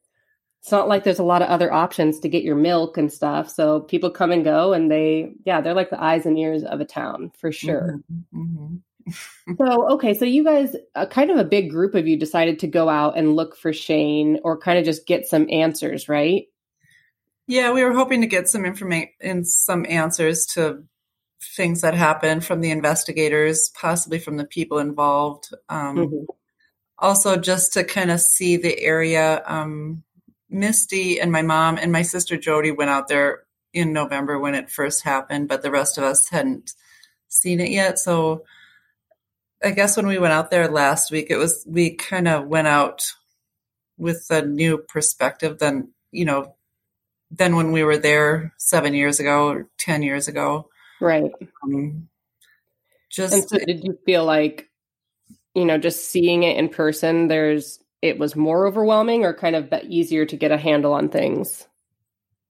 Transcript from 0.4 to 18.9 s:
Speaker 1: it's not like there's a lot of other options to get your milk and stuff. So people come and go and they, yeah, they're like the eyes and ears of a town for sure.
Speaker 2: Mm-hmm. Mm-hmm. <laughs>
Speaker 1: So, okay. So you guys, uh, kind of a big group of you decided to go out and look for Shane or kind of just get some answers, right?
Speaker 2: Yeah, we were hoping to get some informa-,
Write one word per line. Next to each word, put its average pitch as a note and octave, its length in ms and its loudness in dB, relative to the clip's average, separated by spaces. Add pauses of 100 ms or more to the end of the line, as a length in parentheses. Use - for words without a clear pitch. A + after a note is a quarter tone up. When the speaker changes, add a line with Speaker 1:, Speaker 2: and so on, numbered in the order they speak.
Speaker 1:
it's - 100 -8
not G3+ 160 2
like G3+ 160 2
there's F#3 140 2
a F#3 60 0
lot F3 180 4
of F3 60 0
other F3 240 2
options D#3+ 480 2
to D#3+ 80 -4
get E3 160 0
your D3 120 0
milk E3 420 2
and D3+ 140 0
stuff. D3+ 380 -4
So D3+ 300 2
people E3+ 300 -2
come E3+ 220 0
and E3+ 120 2
go D#3 280 4
and E3 180 2
they, D#3 420 0 (120)
yeah, F3 160 0
they're E3 140 -2
like F#3 160 0
the - 120 -6
eyes D#3+ 220 2
and D#3 140 2
ears D#3+ 260 -2
of - 160 -6
a D3 40 -4
town - 540 -10
for E3 140 -4
sure. D#3 480 -4 (320)
Speaker 2:
Mm-hmm. E3 80 -10
Mm-hmm. E3 400 -8
<laughs> - 800 -14
Speaker 1:
So, B3 360 4
okay. A#3 200 2
So G#3+ 100 -2
you C4+ 200 4
guys, D4 320 2 (180)
uh, F3+ 120 -2
kind D4 240 2
of E4+ 80 4
a G3 60 4
big F3+ 260 2
group F3+ 260 0
of E3 100 2
you D#3+ 100 2
decided D#3+ 440 0
to - 80 -4
go D#3+ 200 2
out D3+ 300 2
and D#3 160 4
look D#3+ 220 -2
for D#3+ 160 -4
Shane D3+ 720 0
or E3 120 0
kind F3 220 2
of E3 60 2
just D#3+ 220 -4
get - 200 0
some D#3 240 2
answers, - 580 -2
right? D3+ 360 0 (1040)
Speaker 2:
Yeah, B3 240 2
we C4 100 2
were B3 120 2
hoping B3+ 260 2
to A3+ 80 2
get F#3 200 -2
some G#3 140 0
informa-, F3+ 460 -4 (120)